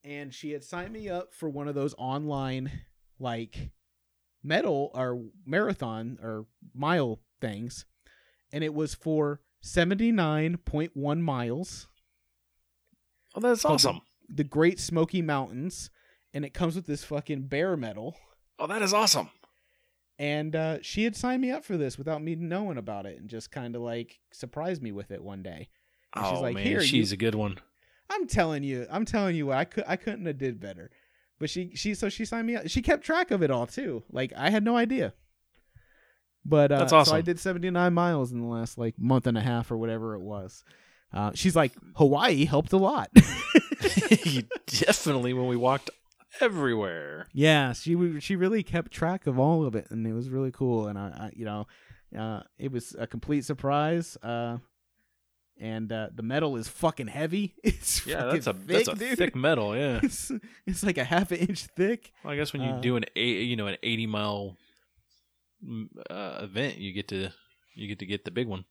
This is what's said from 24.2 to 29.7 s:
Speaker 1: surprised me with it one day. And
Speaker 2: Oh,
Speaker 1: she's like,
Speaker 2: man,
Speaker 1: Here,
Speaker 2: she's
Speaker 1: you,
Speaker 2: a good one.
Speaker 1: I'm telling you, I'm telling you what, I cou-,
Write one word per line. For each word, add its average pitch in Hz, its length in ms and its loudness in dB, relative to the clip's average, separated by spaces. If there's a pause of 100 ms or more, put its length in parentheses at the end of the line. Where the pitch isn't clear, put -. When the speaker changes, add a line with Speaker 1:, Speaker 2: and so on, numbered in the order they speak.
Speaker 1:
surprised 151 520 -8
me 110 80 -8
with 98 200 -10
it 85 120 -12
one 98 180 -12
day. 87 280 -14 (460)
And 101 100 -4
Speaker 2:
Oh, 95 60 0
Speaker 1:
she's 87 100 0
like, 120 140 -2
Speaker 2:
man, - 120 -2
Speaker 1:
Here, 262 140 2
Speaker 2:
she's 120 300 4
Speaker 1:
you, 101 40 -4
Speaker 2:
a - 20 -14
good 110 180 0
one. 104 220 -2 (520)
Speaker 1:
I'm 381 180 -2
telling 160 360 2
you, 127 260 -4
I'm 208 160 -2
telling 196 300 0
you 147 120 0
what, 131 100 2
I 151 80 2
cou-, - 220 -6